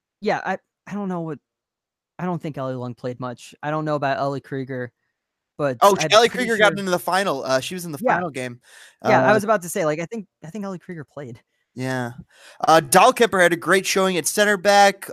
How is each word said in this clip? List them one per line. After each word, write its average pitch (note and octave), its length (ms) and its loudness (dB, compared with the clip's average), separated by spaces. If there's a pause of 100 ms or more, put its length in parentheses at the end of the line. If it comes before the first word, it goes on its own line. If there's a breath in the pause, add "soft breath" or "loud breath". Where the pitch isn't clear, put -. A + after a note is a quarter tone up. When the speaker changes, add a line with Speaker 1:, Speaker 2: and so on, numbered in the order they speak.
(220)
Speaker 1:
Yeah, G3 240 -2
I, F#3+ 120 -4 (280)
I - 80 -16
don't G3+ 140 -8
know F3+ 140 -6
what, D#3+ 180 -10 (800)
I E3+ 60 -6
don't F3 160 -4
think D3+ 160 -10
Ali C3 180 -6
Long B2 180 -8
played B2 260 -10
much. B2 440 -12
I D3+ 80 -4
don't D#3 140 -4
know D3+ 100 -2
about C#3 220 -2
Ali C#3 240 -4
Krieger, C3 500 -8 (680)
but C#3 240 -2
Speaker 2:
Oh, G3 160 6
Speaker 1:
I'm D#3 160 -2
Speaker 2:
Ali A#3 160 8
Speaker 1:
pretty B3 160 -4
Speaker 2:
Krieger A3+ 120 0
got G3+ 160 4
Speaker 1:
sure G3 60 -6
Speaker 2:
into F#3+ 120 -4
the F3 80 2
final. F3 440 -2
Uh, - 180 0
she F3 120 -10
was F3 120 -8
in E3+ 60 -10
the C#3+ 100 -8
Speaker 1:
Yeah. A3+ 140 0
Speaker 2:
final F3 140 -4
game. B2 300 -10 (460 soft breath)
Speaker 1:
Yeah, B2+ 200 4
I G3 60 6
Speaker 2:
Uh, - 20 8
Speaker 1:
was G#3 120 2
about G#3 180 0
to F3 60 -10
say, F3+ 160 -2
like, D3+ 140 -2
I E3 60 -6
think, A3 220 -10 (160)
I D#3 60 -16
think G3 160 -10
Ali F#3+ 120 -10
Krieger E3 280 -16
played. B2 360 -16 (340)
Speaker 2:
Yeah. B2+ 360 -4 (560 soft breath)
Uh, D#3+ 140 6
Dahlkemper G3 600 4
had E3+ 120 4
a E3 40 -2
great F#3 280 0
showing F#3+ 320 0
at D3 100 -2
center G#3 300 2
back, G3+ 560 4